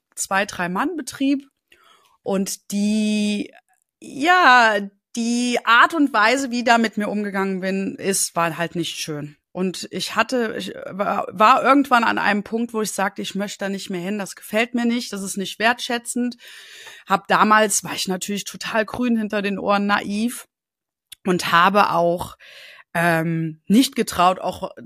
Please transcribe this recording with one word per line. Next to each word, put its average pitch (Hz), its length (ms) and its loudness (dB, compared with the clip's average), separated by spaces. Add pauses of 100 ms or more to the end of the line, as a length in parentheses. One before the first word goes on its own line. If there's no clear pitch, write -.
(140)
Zwei-, 196 320 -2
Drei-Mann-Betrieb. 269 1000 -4 (760)
Und - 500 -4
die, 208 800 0 (480)
ja, 254 800 4 (380)
die 240 480 0
Art 233 300 6
und 294 180 2
Weise, 240 380 2
wie 240 140 -4
da 233 140 6
mit 226 200 0
mir 208 100 -2
umgegangen 196 520 -2
bin, 196 360 -4
ist, - 400 -4
war 170 220 0
halt 165 160 -4
nicht 170 240 -6
schön. 147 380 -10 (160)
Und 185 380 -6
ich - 260 -6
hatte, 226 420 -2
ich 190 160 -10 (160)
war, 190 420 -4
war 214 300 6
irgendwann 262 420 4
an 208 140 0
einem 202 240 0
Punkt, 226 320 -6
wo 220 80 -2
ich 202 100 -4
sagte, 196 300 -4
"Ich 190 120 -10
möchte 202 300 -6
da 196 60 -4
nicht 196 180 -8
mehr 180 140 -6
hin, 202 160 -6
das 190 180 -10
gefällt 240 380 -4
mir 240 100 -2
nicht, 233 300 -2
das 190 80 -8
ist 196 160 -8
nicht 185 200 -8
wertschätzend." 240 800 -2 (720)
Hab 190 200 -2
damals, 208 560 4
war - 120 -10
ich - 120 -6
natürlich 190 380 -4
total - 400 -4
grün 247 320 -2
hinter 214 240 -2
den 196 180 -4
Ohren, 202 280 2
naiv 208 600 -2 (800)
und 180 260 0
habe 190 400 6
auch, 170 440 0 (580)
ähm, 165 720 0
nicht 247 300 4
getraut, 185 440 2
auch - 300 -8 (140)